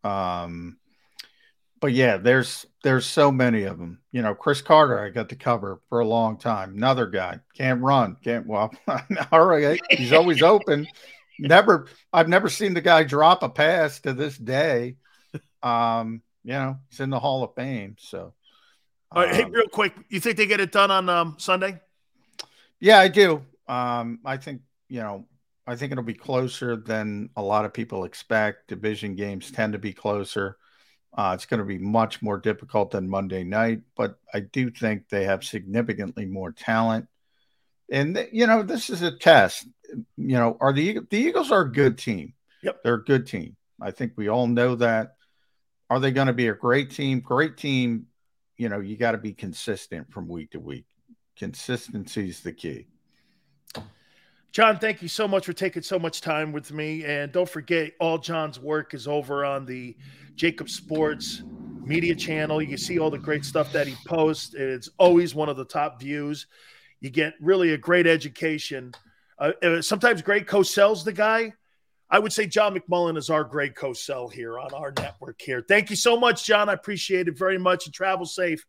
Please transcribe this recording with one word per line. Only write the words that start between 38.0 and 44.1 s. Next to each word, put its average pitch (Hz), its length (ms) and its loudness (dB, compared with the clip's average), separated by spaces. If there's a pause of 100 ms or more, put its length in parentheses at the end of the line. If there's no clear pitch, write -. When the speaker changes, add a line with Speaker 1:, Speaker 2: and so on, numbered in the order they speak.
Speaker 1:
th-, - 160 -6
you 233 140 2
know, 220 160 4
this 226 280 -6
is 170 100 -6
a 170 160 -2
test. 113 500 6 (500)
You 135 200 -2
know, 117 240 2
are 135 120 4
the 147 160 0
Eag-, 220 200 -6
the 202 100 0
Eagles 302 340 0
are 196 100 4
a 135 100 -2
good 135 240 4
team. 92 380 -8 (280)
Speaker 2:
Yep. - 200 -6
Speaker 1:
They're 120 120 2
a 107 100 -6
good 131 240 0
team. 85 280 -10 (240)
I 95 120 -8
think 120 240 -8